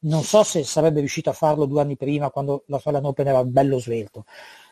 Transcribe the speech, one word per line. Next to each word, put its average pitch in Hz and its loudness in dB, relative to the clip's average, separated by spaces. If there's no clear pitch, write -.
non 156 0
so 208 6
se 165 -2
sarebbe 151 2
riuscito 147 -4
a 165 -2
farlo 151 0
due 143 0
anni 143 -4
prima, 143 -2
quando 139 -4
l'Australian 143 -4
Open 139 -2
era 131 4
bello 131 2
svelto. 117 -8